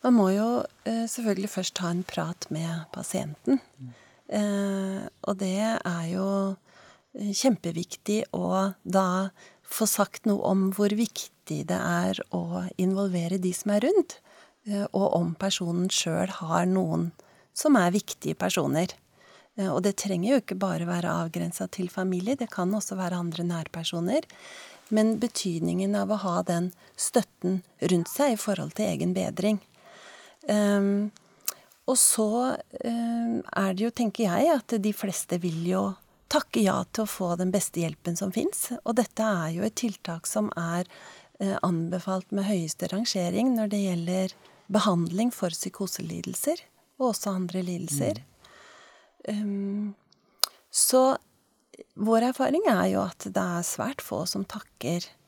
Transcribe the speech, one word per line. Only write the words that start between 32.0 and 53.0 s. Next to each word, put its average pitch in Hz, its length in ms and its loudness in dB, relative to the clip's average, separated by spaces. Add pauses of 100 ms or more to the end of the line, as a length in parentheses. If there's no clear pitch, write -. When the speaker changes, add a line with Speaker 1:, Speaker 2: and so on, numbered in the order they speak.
Speaker 1:
eh, 233 600 -2 (160)
er 196 180 2
det 185 60 -2
jo, 233 100 2
tenker 233 340 0
jeg, 202 300 4
at 262 140 -2 (120)
de 208 120 2
fleste - 480 -2
vil 165 260 -2
jo 185 160 2 (480)
takke - 320 2
ja 190 300 4
til 220 120 -2
å 208 60 -6
få 175 260 -2
den 185 140 0
beste 185 320 0
hjelpen 165 340 -4
som 196 160 -2
finnes. 285 380 -2 (160)
Og 226 100 0
dette 226 240 0
er 180 320 0
jo 170 120 -2
et 220 100 -2
tiltak 180 520 -6
som 214 300 -2
er, 170 280 -2 (560)
eh, 196 220 -2
anbefalt 175 680 -2
med 196 140 0
høyeste 180 480 -2
rangering 202 640 0
når 220 140 0
det 202 120 0
gjelder 185 500 0 (380)
behandling 196 600 2
for 180 180 -2
psykoselidelser, 180 1120 -4 (400)
og 247 140 2
også 202 200 -4
andre 185 280 -2
lidelser. 175 600 -2 (1080)
Speaker 2:
Mm. 214 60 -2
Speaker 1:
Ehm, 202 600 -4 (760)
så 262 460 4 (800)
vår 226 360 4
erfaring 269 360 2
er 185 240 4
jo 190 100 2